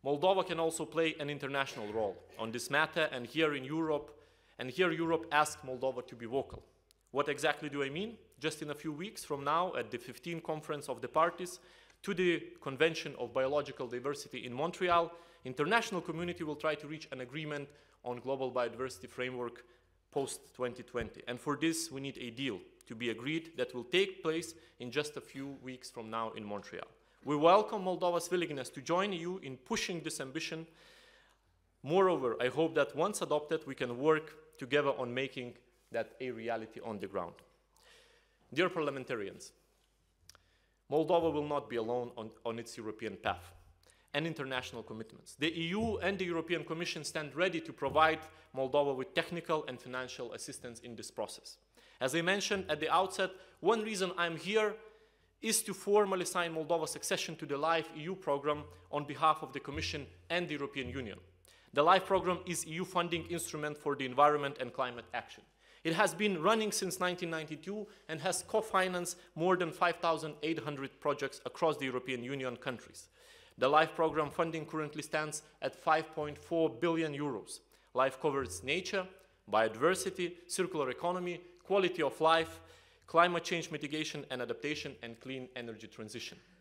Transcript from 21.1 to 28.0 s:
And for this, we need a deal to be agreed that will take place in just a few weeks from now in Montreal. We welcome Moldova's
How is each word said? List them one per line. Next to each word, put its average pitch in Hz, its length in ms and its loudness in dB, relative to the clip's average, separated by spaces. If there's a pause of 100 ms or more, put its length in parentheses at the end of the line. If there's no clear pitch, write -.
And 120 140 -4
for 143 160 0
this, 160 340 0
we 135 120 -8
need 135 160 -8
a 123 100 -8
deal 117 300 -4 (280)
to 120 80 -10
be 117 140 -2
agreed 135 480 -4
that 123 180 -2
will 120 100 -6
take 190 380 0
place 165 300 -2 (260)
in 123 120 -8
just 147 260 -2
a 131 60 -8
few 139 400 -10
weeks 127 280 -12
from 110 200 -10
now 113 220 -2
in 110 120 -8
Montreal. 104 420 -8 (380)
We 147 120 0
welcome 196 480 6
Moldova's 180 480 0